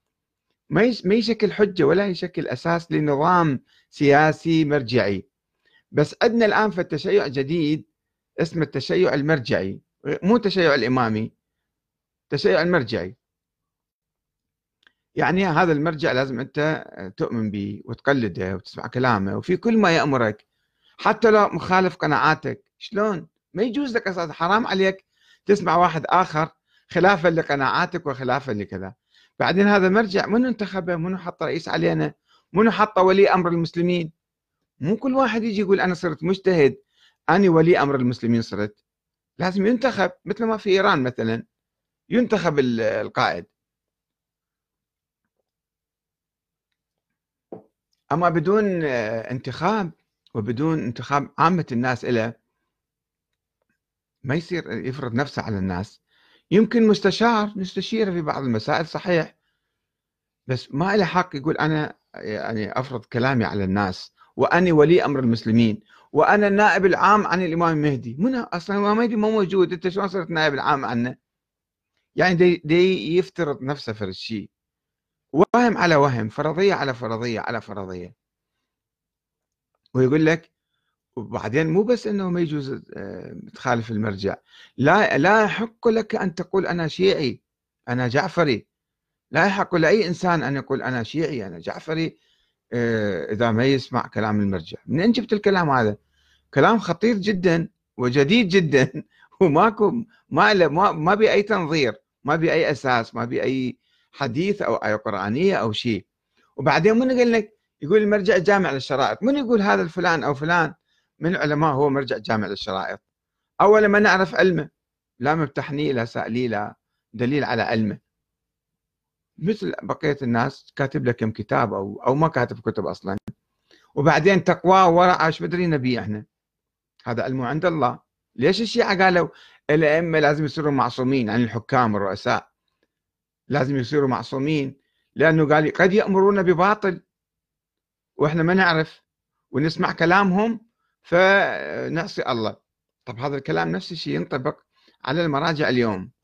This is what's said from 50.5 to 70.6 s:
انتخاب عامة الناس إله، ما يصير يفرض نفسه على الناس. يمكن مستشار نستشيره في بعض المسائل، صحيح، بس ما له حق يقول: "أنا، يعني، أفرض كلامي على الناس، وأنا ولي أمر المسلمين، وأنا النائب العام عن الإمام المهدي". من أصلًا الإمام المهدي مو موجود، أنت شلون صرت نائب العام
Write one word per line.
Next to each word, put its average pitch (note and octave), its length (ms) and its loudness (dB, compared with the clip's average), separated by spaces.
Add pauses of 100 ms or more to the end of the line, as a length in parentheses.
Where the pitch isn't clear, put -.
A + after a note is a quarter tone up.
انتخاب B2+ 540 -4
عامة E3 340 2
الناس B2 320 -2
إله، A#2 420 -2 (1800)
ما B2+ 80 -2
يصير E3 380 -6
يفرض B2 420 -6
نفسه C3+ 280 -4
على G#2+ 160 -6
الناس. F#2 440 -6 (480)
يمكن A3 380 4
مستشار G#3 680 0
نستشيره F#3+ 540 -4
في E3+ 120 -4
بعض D3 200 -4
المسائل، C3+ 440 -2
صحيح، E3 500 -4 (1080)
بس B2+ 280 -6
ما F#3 220 0
له G3 80 4
حق E3+ 320 -2
يقول: C#3+ 200 -4
"أنا، D3+ 380 -2 (200)
يعني، G#2+ 580 -6
أفرض B2+ 320 -6
كلامي B2 400 0
على G2 200 -2
الناس، F#2+ 480 -4 (240)
وأنا E3+ 360 2
ولي D#3 320 6
أمر C#3 160 -2
المسلمين، A2+ 600 2 (320)
وأنا G3+ 360 4
النائب G3 380 4
العام F#3+ 400 4
عن F3+ 180 -2
الإمام E3 320 0
المهدي". C3 420 -2
من B3+ 160 0
أصلًا G3+ 420 -6
الإمام G3+ 220 0
المهدي A#3 180 0
مو G#3+ 140 2
موجود، F#3 420 2
أنت F3+ 160 -4
شلون G3 200 -4
صرت E3+ 220 -6
نائب D#3 240 0
العام C3+ 300 0